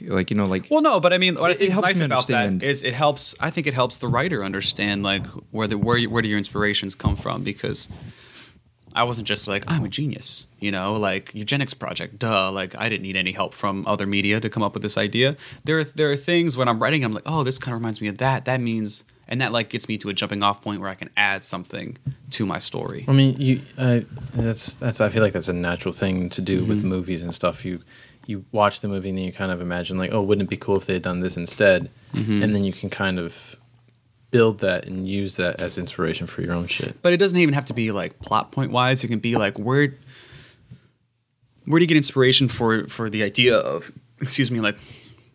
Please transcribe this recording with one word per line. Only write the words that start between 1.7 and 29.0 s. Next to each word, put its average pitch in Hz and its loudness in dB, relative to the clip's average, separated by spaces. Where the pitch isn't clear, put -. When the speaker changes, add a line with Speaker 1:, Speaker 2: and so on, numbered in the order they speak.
Speaker 1:
helps 180 2
Speaker 2:
nice 190 2
Speaker 1:
me 160 2
Speaker 2:
about 135 0
Speaker 1:
understand. 104 0
Speaker 2:
that 127 -4
is 139 0
it 123 -2
helps, 147 0
I 151 -2
think 151 -4
it 139 -2
helps 127 0
the 123 -6
writer 123 0
understand, 101 0
like, 98 0
where 110 0
the, 104 -2
where, 117 2
where 113 0
do 110 0
your 104 0
inspirations 104 -2
come 101 0
from? 92 -4
Because - -4
I 113 2
wasn't 117 -2
just 104 -2
like, 98 -2
"I'm 151 0
a - -6
genius," - -2
you 101 -2
know, 98 -2
like, 98 -2
eugenics 131 -2
project, - -10
duh. 98 2
Like, 95 -6
I 113 -2
didn't 95 -2
need 95 -6
any 92 0
help 92 -4
from 98 -4
other 101 0
media 101 2
to 113 -2
come 110 -2
up 101 -2
with 98 -6
this 104 -2
idea. 120 2
There 156 2
are, 156 0
there 151 0
are 143 0
things 170 2
when 127 2
I'm 113 2
writing, 139 2
I'm 107 -2
like, 107 -8
"Oh, 156 0
this 127 -2
kinda 123 -6
reminds 113 -4
me 107 -4
of 98 -8
that." 131 0
That 127 0
means, 113 -2
and 120 -2
that, 117 2
like, 117 0
gets - -6
me 107 -4
to 107 -6
a 101 -4
jumping 101 -2
off 101 2
point 101 -4
where 98 -6
I 95 -10
can - -14
add 98 0
something - -8
to 113 0
my 82 -2
story. - -4
Speaker 3:
I 139 4
mean, 135 6
you, 131 2
uh, 123 2
that's, 113 0
that's, 113 -4
I 107 6
feel 104 2
like 101 4
that's 90 -2
a 92 -2
natural 87 -2
thing 92 0
to - -6
do 95 2
with 107 2
Speaker 2:
Mm-hmm. 104 0
Speaker 3:
movies 92 -2
and 87 -6
stuff. 85 -2
You, 90 -6
you 98 -8
watch 104 2
the 107 -6
movie 98 -4